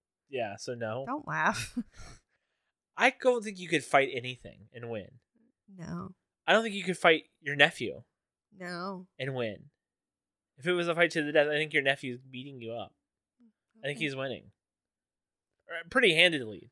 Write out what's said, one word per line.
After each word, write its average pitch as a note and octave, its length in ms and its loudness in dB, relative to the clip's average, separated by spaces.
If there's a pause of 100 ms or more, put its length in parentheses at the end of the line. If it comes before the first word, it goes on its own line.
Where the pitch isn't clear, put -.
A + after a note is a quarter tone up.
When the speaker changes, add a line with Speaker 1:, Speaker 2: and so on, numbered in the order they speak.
(300)
Speaker 1:
Yeah, A#2 260 -4
so - 200 -8
no. A#2 300 -6
Speaker 2:
Don't C4 220 -8
laugh. D#3+ 500 -2 (640)
<laughs> - 560 -20
Speaker 1:
I A3+ 120 6 (120)
don't B3 220 2
think G3+ 160 -10
you F3+ 80 -10
could D3+ 160 2
fight C3+ 300 4
anything B2 600 -10
and A#2+ 160 -12
win. A2 300 -10 (580)
Speaker 2:
No. F3 380 -10 (320)
Speaker 1:
I E3 60 6
don't A3 100 6
think G#3+ 120 -4
you G3+ 100 -6
could F3+ 120 -2
fight E3 260 6 (180)
your C#3+ 160 -6
nephew C3 460 4 (540)
Speaker 2:
No. F3+ 500 -10 (120)
Speaker 1:
and C3 160 -6
win. A#2 360 -6 (880)
If C3 80 -10
it F3 60 0
was F3 160 0
a E3+ 80 0
fight E3+ 160 4
to E3 100 0
the D3 120 -2
death, D3 160 6
I D3+ 60 0
think D3+ 180 -2
your D3 100 2
nephew's C3+ 380 -2
beating C3 400 -14
you A2+ 100 -10
up. A2+ 220 -10 (920)
I C#3 40 -6
think C#3+ 100 -6
Speaker 2:
Okay. D#3 80 -2
Speaker 1:
he's C3+ 100 -4
winning. C3 360 -8 (1160)
Uh, E3+ 200 -10
pretty A3+ 260 4
handedly, C#3 560 2